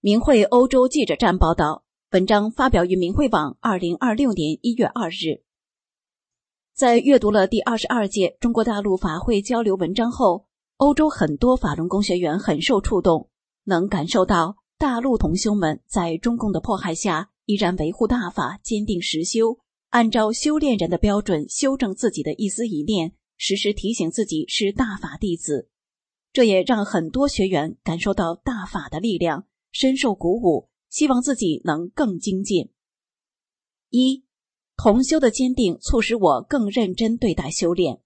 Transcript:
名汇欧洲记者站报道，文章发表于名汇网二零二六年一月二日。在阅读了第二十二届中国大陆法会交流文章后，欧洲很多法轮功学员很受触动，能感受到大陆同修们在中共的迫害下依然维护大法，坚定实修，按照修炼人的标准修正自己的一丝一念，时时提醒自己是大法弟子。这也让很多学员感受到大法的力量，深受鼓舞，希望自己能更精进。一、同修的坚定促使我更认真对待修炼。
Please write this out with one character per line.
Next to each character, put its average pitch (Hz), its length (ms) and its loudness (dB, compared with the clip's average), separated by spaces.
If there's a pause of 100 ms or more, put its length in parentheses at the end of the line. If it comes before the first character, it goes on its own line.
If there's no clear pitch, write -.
名 208 180 4
汇 240 240 4
欧 247 240 4
洲 254 220 4
记 277 160 0
者 - 100 -2
站 185 220 2
报 170 160 2
道， 156 320 -2 (260)
文 185 160 2
章 214 240 2
发 262 180 0
表 185 140 4
于 185 140 0
名 180 160 -2
汇 269 160 0
网 151 320 -2
二 214 160 0
零 175 180 -2
二 247 180 0
六 240 200 0
年 156 280 -2
一 233 120 -2
月 226 120 2
二 202 240 -4
日。 160 340 -6 (1300)
在 240 260 4
阅 269 180 6
读 208 140 2
了 196 160 4
第 220 140 0
二 233 160 -2
十 - 100 -6
二 233 180 0
届 196 360 -2
中 240 100 0
国 226 140 0
大 208 160 -2
陆 196 160 0
法 165 200 -4
会 202 240 0
交 233 200 -2
流 208 140 0
文 180 180 -4
章 233 180 0
后， 202 340 0 (300)
欧 285 180 4
洲 311 160 2
很 156 280 -2
多 254 180 4
法 175 180 -2
轮 165 140 -4
功 202 160 0
学 180 140 0
员 170 200 0
很 160 240 -2
受 202 200 2
触 190 200 0
动， 165 280 2 (340)
能 185 240 0
感 170 180 -2
受 185 200 2
到 180 320 0 (200)
大 254 220 -2
陆 247 180 0
同 160 200 0
修 208 180 0
们 165 320 0
在 170 300 -2
中 233 180 -2
共 220 160 -2
的 185 80 -2
迫 208 160 -4
害 185 180 -6
下 165 360 -4 (160)
依 208 100 0
然 185 220 0
维 160 160 -4
护 - 120 -2
大 233 240 -2
法， 160 320 -6
坚 107 240 -4
定 170 160 -4
实 156 220 -4
修， 226 340 0 (320)
按 233 220 2
照 220 200 2
修 302 280 -2
炼 269 180 2
人 175 100 0
的 170 120 -2
标 208 200 2
准 170 300 -2
修 269 260 -2
正 202 200 -4
自 220 160 -2
己 - 100 -10
的 151 140 -4
一 208 120 -4
丝 220 200 -6
一 151 160 -4
念， 185 300 -2 (240)
时 - 180 -2
时 202 180 -2
提 202 180 -4
醒 185 200 -4
自 226 120 -2
己 160 240 -4
是 202 240 -2
大 208 260 -2
法 - 200 -12
弟 185 180 -4
子。 - 360 -6 (600)
这 262 120 4
也 196 180 4
让 214 240 0
很 165 240 -4
多 277 180 0
学 190 200 0
员 160 360 -2
感 170 160 -4
受 196 140 -2
到 170 220 -2
大 208 320 -8
法 - 200 -10
的 156 120 -8
力 202 180 -2
量， 165 300 -2 (240)
深 262 260 0
受 233 160 0
鼓 180 200 0
舞， 185 360 0 (220)
希 302 160 0
望 247 160 2
自 285 100 0
己 175 300 -2
能 170 260 -4
更 208 300 -2
精 196 240 -4
进。 180 260 -2 (1200)
一、 262 360 2 (500)
同 233 280 4
修 311 160 2
的 247 120 4
坚 254 240 0
定 190 240 0
促 233 220 2
使 226 140 0
我 160 280 4
更 226 260 -2
认 196 240 0
真 226 240 -2
对 202 160 0
待 143 160 -6
修 170 240 -2
炼。 165 320 -2